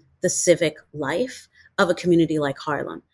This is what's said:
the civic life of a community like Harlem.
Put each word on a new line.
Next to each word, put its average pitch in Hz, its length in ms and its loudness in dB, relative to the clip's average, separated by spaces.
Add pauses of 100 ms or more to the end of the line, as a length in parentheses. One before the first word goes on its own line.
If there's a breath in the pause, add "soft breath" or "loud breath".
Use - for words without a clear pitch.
(220)
the 180 80 0
civic 160 460 2 (160)
life 156 560 -4 (300 soft breath)
of 185 120 4
a 175 40 0
community 165 440 2
like 139 200 -4
Harlem. 139 440 -6 (120)